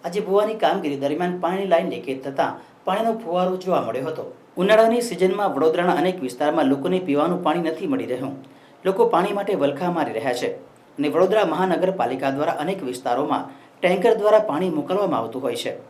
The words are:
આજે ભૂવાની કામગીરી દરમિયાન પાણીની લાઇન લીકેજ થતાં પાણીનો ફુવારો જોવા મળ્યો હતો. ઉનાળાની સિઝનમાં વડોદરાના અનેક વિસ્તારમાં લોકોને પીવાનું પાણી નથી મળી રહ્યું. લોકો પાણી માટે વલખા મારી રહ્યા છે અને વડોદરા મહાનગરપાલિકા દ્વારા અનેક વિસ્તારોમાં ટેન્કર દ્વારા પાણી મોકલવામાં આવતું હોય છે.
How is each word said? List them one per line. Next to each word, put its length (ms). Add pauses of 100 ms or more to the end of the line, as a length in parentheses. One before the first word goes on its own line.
આજે 160
ભૂવાની 340
કામગીરી 420
દરમિયાન 440
પાણીની 320
લાઇન 180
લીકેજ 340
થતાં 300 (300)
પાણીનો 280
ફુવારો 440
જોવા 260
મળ્યો 240
હતો. 180 (320)
ઉનાળાની 440
સિઝનમાં 540
વડોદરાના 380
અનેક 300
વિસ્તારમાં 500
લોકોને 260
પીવાનું 440
પાણી 280
નથી 160
મળી 200
રહ્યું. 280 (500)
લોકો 240
પાણી 240
માટે 220
વલખા 360
મારી 220
રહ્યા 280
છે 100 (480)
અને 100
વડોદરા 360
મહાનગરપાલિકા 880
દ્વારા 220
અનેક 300
વિસ્તારોમાં 600 (380)
ટેન્કર 320
દ્વારા 240
પાણી 320
મોકલવામાં 500
આવતું 220
હોય 140
છે. 160 (180)